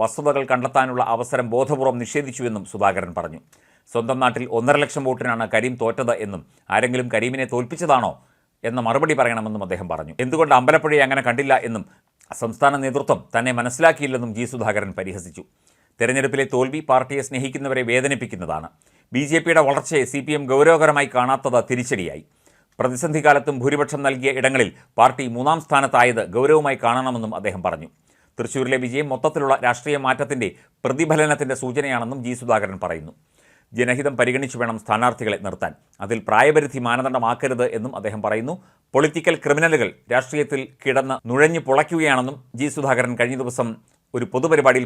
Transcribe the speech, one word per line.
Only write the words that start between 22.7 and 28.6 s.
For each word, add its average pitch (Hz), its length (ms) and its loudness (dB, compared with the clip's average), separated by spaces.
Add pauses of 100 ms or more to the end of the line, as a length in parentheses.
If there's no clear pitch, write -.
പ്രതിസന്ധി 131 480 -2
കാലത്തും 143 340 6
ഭൂരിപക്ഷം 143 460 0
നൽകിയ 135 320 0
ഇടങ്ങളിൽ 131 300 2 (300)
പാർട്ടി 127 260 4 (120)
മൂന്നാം 147 280 0
സ്ഥാനത്തായത് 123 560 4 (140)
ഗൗരവമായി 139 480 4
കാണണമെന്നും 120 560 0
അദ്ദേഹം 95 280 -6
പറഞ്ഞു. 82 220 -4 (500)
തൃശ്ശൂരിലെ 127 460 -2